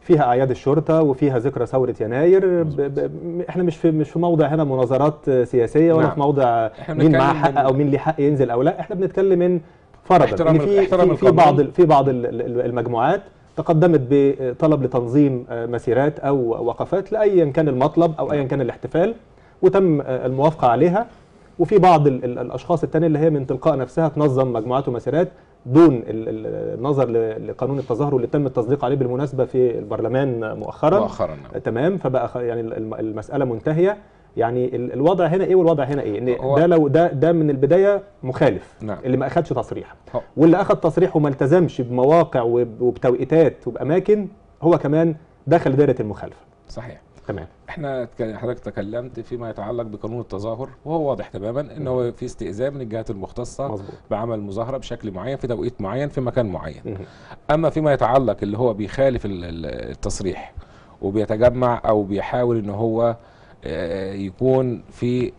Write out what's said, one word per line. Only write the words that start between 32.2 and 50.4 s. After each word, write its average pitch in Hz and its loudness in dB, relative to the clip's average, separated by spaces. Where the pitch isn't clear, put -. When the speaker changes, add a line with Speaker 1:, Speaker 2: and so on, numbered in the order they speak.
Speaker 1:
خ-، - -10
يعني 120 -4
ال-، 113 -8
الم-، 110 -8
المسألة 110 -6
منتهية. 156 -2
يعني 123 -2
ال-، 123 -6
الوضع 170 2
هنا 180 0
إيه 175 0
والوضع 165 4
هنا 139 -4
إيه؟ 104 -4
إن 123 -2
Speaker 2:
هو 139 2
Speaker 1:
ده 165 4
لو 165 4
ده، 160 2
ده 151 2
من 156 2
البداية 180 2
مخالف، 127 -2
Speaker 2:
نعم. 107 -8
Speaker 1:
اللي 127 0
ما 135 -2
أخدش 156 -2
تصريح، - -6
Speaker 2:
هو 120 -4
Speaker 1:
واللي 165 6
أخد 196 0
تصريح 170 0
وما 147 2
التزمش 151 2
بمواقع 131 2
وب-، 117 0
وبتوقيتات 127 0
وبأماكن 180 -2
هو 160 4
كمان 156 0
دخل 139 2
دايرة 139 4
المخالفة. - -10
Speaker 2:
صحيح. - -16
Speaker 1:
تمام. - -10
Speaker 2:
احنا 135 -8
اتك-، 113 -8
حضرتك 120 -8
تكلمت 117 -10
فيما 117 -10
يتعلق 120 -8
بقانون 110 -10
التظاهر، 113 -10